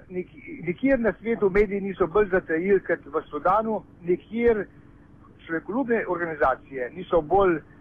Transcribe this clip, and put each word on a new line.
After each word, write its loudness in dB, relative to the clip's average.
nik-, -10
nikjer 2
na 2
svetu 0
mediji 2
niso -2
bolj 2
zatajili 2
kot -4
v -4
Sudanu, 0
nikjer 0
človekoljubne -2
organizacije -2
niso 0
bolj 2